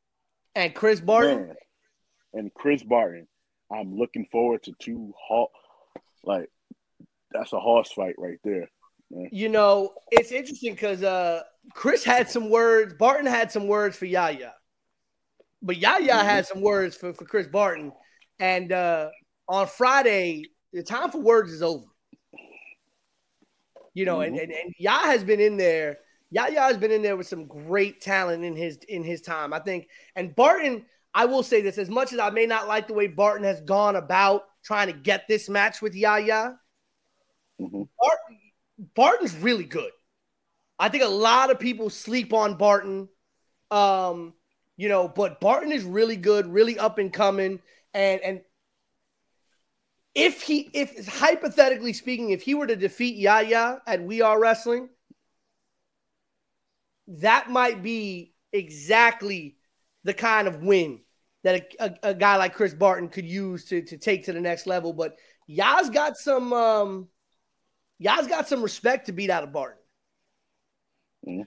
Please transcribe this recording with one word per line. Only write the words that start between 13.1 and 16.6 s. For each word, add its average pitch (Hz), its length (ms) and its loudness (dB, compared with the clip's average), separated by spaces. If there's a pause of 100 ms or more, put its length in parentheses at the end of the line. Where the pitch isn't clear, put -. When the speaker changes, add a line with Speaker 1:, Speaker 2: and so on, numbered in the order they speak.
Speaker 1:
had 233 260 0
some 202 140 -4
words 208 300 0
for 185 100 -8
Yaya. 156 480 -2 (1080)
But 180 180 -6
Yaya 240 200 4 (140)
Speaker 2:
Mm-hmm. 214 160 4
Speaker 1:
had 202 180 2
some 190 160 -10